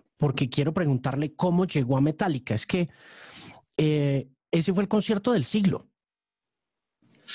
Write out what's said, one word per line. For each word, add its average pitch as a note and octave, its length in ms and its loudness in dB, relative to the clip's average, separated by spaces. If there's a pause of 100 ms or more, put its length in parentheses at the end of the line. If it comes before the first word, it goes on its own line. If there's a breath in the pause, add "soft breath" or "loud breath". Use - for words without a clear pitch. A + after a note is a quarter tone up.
(180)
porque C#3+ 320 0
quiero D3 240 -2
preguntarle C#3+ 600 -2
cómo F3+ 300 2
llegó C3+ 320 0
a C3 40 4
Metallica. D3+ 540 0
Es G#2 100 -4
que, F3 240 0 (880 loud breath)
eh, C#3+ 500 2 (240)
ese E3 220 2
fue G3+ 100 0
el F#3+ 60 -4
concierto G#3+ 420 0
del F3 140 2
siglo G3 420 0 (1500 loud breath)